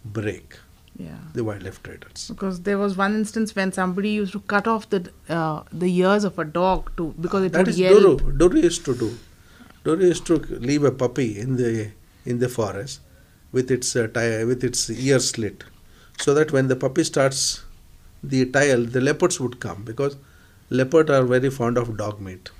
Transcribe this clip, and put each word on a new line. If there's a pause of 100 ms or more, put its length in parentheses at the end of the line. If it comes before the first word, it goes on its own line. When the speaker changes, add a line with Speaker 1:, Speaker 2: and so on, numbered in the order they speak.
Speaker 1:
break. (400)
Speaker 2:
Yeah. (140)
Speaker 1:
The
wildlife
traders.
Speaker 2:
Because
there
was
one
instance
when
somebody
used
to
cut
off
the, (200)
uh, (100)
the
ears
of
a
dog
to,
because
it
Speaker 1:
That
Speaker 2:
would
Speaker 1:
is
Speaker 2:
yell.
Speaker 1:
Duru.
Duru
used
to
do. (680)
Duru
used
to (320)
leave
a
puppy
in
the, (320)
in
the
forest (520)
with
its,
uh,
ti-,
with
its
ear
slit, (560)
so
that
when
the
puppy
starts (580)
the
tile,
the
leopards
would
come
because (520)
leopards
are
very
fond
of
dog
meat.